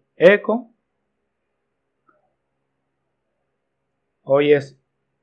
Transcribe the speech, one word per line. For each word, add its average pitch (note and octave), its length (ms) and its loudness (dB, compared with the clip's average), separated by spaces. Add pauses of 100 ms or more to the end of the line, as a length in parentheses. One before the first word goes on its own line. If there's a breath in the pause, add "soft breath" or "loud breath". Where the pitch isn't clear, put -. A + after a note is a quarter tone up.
(160)
Echo. G3+ 520 0 (3500)
Hoy D3 300 0
es C#3 260 -4 (440)